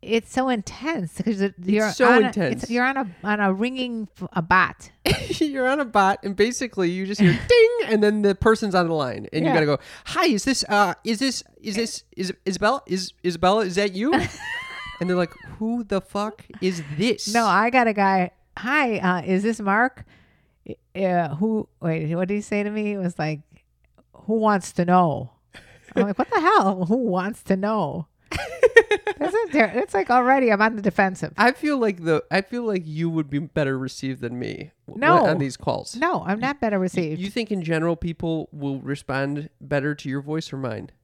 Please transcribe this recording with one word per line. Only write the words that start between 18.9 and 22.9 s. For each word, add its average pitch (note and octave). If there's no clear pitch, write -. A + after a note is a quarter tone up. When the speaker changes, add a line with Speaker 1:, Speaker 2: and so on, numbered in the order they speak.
Speaker 1:
uh, F3+
is F#3+
this A3
Mark? G#3+
Uh, F3+
who?" A3
Wait, D#3+
what F3+
did G3+
he G#3
say G#3
to G#3
me? G#3